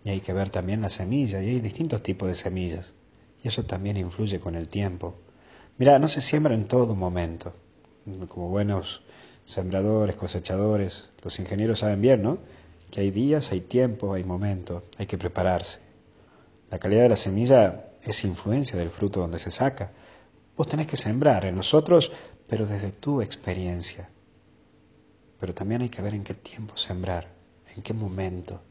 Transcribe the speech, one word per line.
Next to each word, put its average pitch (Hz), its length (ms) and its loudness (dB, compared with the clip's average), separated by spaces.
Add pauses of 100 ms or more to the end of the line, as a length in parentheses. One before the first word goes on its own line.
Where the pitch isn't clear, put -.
Y 104 60 -4
hay 95 100 -2
que - 120 -6
ver 98 180 -2
también 101 320 -2
la 98 60 -2
semilla, 98 540 -2
y 101 60 -2
hay 123 120 0
distintos 110 400 -4
tipos 92 280 -4
de 87 80 -2
semillas. 90 560 -4 (500)
Y 120 60 -4
eso 107 160 -4
también 98 320 -4
influye 95 420 -4
con 87 160 -6
el 82 140 -6
tiempo. 90 480 -4 (640)
Mirá, 135 200 8
no 151 80 4
se 151 140 2
siembra 151 340 2
en 107 140 0
todo 120 260 4
momento. 87 600 -4 (760)
Como 90 220 -8
buenos 101 520 0 (420)
sembradores, 98 680 0
cosechadores, 95 960 -2 (160)
los - 160 -8
ingenieros 104 400 0
saben 104 200 0
bien, 120 220 6
¿no? 147 160 0 (540)
Que 101 80 -6
hay 98 100 2
días, 135 400 2
hay 92 120 -2
tiempo, 117 520 0
hay 92 80 -2
momento, 90 640 -4 (120)
hay 98 100 -6
que 92 120 -6
prepararse. 90 600 -2 (920)
La 92 80 -8
calidad 104 240 6
de 123 60 10
la 110 80 6
semilla 107 680 6 (140)
es - 240 -4
influencia 104 540 -2
del 82 120 -2
fruto - 280 -2
donde 85 220 -2
se - 100 -6
saca. 131 400 -2 (680)
Vos 156 120 0
tenés 151 180 -2
que - 100 -2
sembrar 117 480 4
en 92 120 -2
los 95 180 0
otros, 156 380 6 (360)
pero 110 180 0
desde 101 260 -4
tu 143 300 -2
experiencia. 90 840 -6 (1300)
Pero 90 160 -6
también 110 280 -2
hay 123 60 -2
que 104 140 -8
ver 104 120 -4
en 101 100 -6
qué 95 100 -10
tiempo - 420 -14
sembrar, 90 520 -4 (460)
en 104 80 -16
qué - 100 -8
momento. 92 800 -6